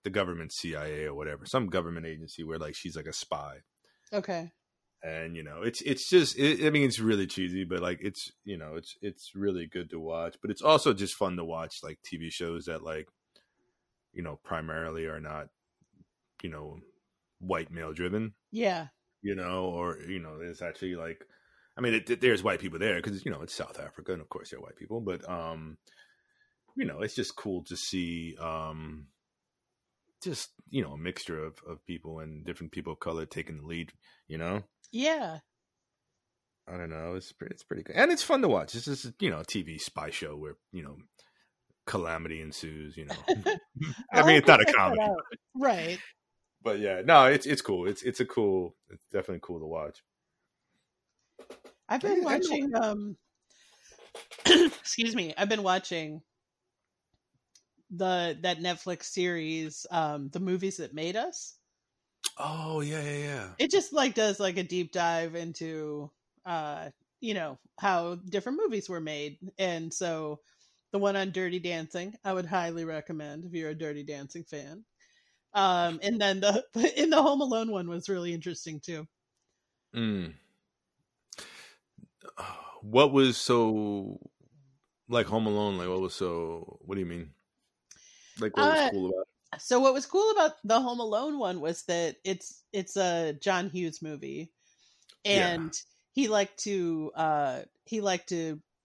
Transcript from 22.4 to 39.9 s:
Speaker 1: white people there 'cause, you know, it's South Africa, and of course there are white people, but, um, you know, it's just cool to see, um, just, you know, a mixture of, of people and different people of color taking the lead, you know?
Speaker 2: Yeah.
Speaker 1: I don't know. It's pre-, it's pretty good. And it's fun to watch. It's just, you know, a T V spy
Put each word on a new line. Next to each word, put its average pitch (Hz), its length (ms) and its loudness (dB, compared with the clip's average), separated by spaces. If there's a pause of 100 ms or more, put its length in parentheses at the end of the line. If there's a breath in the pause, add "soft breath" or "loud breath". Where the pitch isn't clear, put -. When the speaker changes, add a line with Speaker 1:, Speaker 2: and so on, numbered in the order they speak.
Speaker 1:
white 95 180 2
people 82 180 -6
there 92 240 2
'cause, 101 240 -6
you - 40 -2
know, 76 120 -8
it's - 120 -10
South - 240 -8
Africa, - 360 -10
and 80 80 -8
of - 80 -18
course - 200 -12
there - 80 -12
are - 40 -14
white - 140 -18
people, 113 260 -8
but, 92 260 -6
um, 82 480 -8 (1000 soft breath)
you 269 100 -2
know, 78 160 -6
it's 107 120 -4
just - 220 -4
cool 92 280 -6
to 87 120 -12
see, 85 600 -6
um, 78 720 -8 (1120)
just, - 300 -8 (180)
you 131 120 0
know, - 100 -6
a 76 60 -12
mixture 82 460 -8
of, 78 220 -12
of 82 180 -14
people 80 360 -12
and 78 260 -14
different 85 260 -10
people 85 220 -8
of - 60 -14
color 80 260 -6
taking 78 320 -10
the 73 80 -16
lead, 85 260 -8 (360 soft breath)
you 78 100 -8
know? 92 260 -4 (280)
Speaker 2:
Yeah. 240 480 -2 (1300)
Speaker 1:
I 90 80 -10
don't 85 140 -8
know. 80 240 -6
It's - 180 -10
pre-, - 180 -14
it's - 120 -14
pretty - 200 -6
good. - 140 -12
And 285 140 6
it's 339 120 2
fun 294 200 4
to 190 60 6
watch. 92 260 2
It's 117 120 -8
just, 131 340 -6
you 175 100 2
know, 78 100 -2
a 78 40 -10
T 98 180 -4
V 78 160 -10
spy 78 320 -8